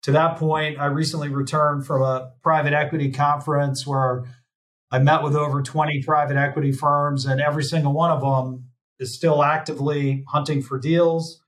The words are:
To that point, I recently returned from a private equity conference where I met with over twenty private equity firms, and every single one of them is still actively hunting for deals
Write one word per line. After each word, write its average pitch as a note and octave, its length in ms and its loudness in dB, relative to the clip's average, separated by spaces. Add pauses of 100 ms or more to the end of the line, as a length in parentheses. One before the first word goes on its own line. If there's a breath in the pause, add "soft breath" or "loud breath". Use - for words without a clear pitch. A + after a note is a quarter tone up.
To C#3 80 2
that E3 260 4
point, D3+ 400 0
I C#3+ 80 -2
recently D3+ 420 -2
returned C#3 580 0
from C#3 140 0
a C3 320 -2 (100)
private D3+ 300 2
equity D3 380 0
conference C#3+ 760 0
where C3 380 -2 (640 loud breath)
I C3 80 0
met D3 240 4
with D3 140 0
over C#3+ 260 0
twenty D3+ 400 -2
private D3 360 0
equity C#3 340 0
firms, C#3+ 540 0
and C3+ 120 0
every D3 260 0
single D3 280 0
one E3 180 2
of C#3 120 0
them C3 420 -2 (340)
is B2+ 160 -10
still D3+ 280 2
actively C#3+ 840 0
hunting C#3+ 340 -2
for C3+ 160 -8
deals E3 680 0